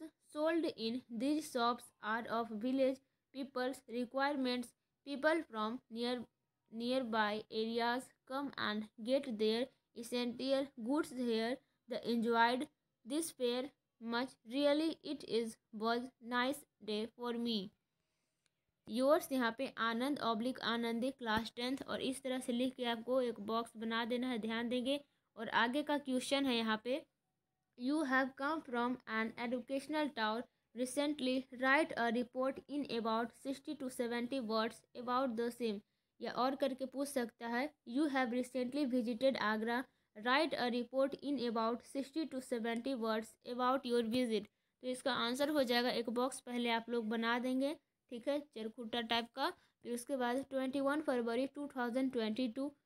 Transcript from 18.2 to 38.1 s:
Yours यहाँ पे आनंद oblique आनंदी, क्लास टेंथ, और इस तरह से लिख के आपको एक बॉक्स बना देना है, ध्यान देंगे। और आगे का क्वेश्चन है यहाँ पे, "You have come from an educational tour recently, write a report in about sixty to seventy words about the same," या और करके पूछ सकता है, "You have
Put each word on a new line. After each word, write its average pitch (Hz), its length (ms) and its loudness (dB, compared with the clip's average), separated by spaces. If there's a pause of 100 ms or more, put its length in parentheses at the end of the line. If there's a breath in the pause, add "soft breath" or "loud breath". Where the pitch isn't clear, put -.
Yours 269 440 4
यहाँ 240 260 2
पे 269 80 -4 (120)
आनंद 233 420 0
oblique 233 400 -2
आनंदी, 233 500 0
क्लास 226 460 -2
टेंथ, 262 200 -2 (120)
और - 140 -4
इस 254 200 -2
तरह 254 160 -2
से 254 140 -4
लिख 254 220 0
के 247 100 -6
आपको 233 380 0
एक 233 180 -2
बॉक्स 226 360 -2
बना 226 280 0
देना 240 240 0
है, 247 100 0
ध्यान 226 300 -2
देंगे। 254 360 0 (320 soft breath)
और 226 120 -6
आगे 247 340 4
का 294 160 2
क्वेश्चन 277 480 2
है 247 100 4
यहाँ 220 280 2
पे, 262 220 -2 (720)
"You 277 240 2
have 262 260 4 (140)
come 302 260 -2
from 240 280 0 (180)
an 220 240 -2
educational 269 800 -2
tour 220 240 0 (340)
recently, 254 680 0 (120)
write 269 440 4
a 233 140 2
report 254 480 -2 (100)
in 285 160 -2 (140)
about 226 320 0 (140)
sixty 277 300 -6
to 254 140 -6
seventy 240 520 -2
words 220 360 0 (240)
about 247 340 0
the 233 200 0
same," 214 240 -2 (400)
या 220 120 -6
और 262 240 2
करके 262 300 0
पूछ 269 220 -2
सकता 240 400 -4
है, 247 260 0 (140)
"You 269 200 2
have 262 220 2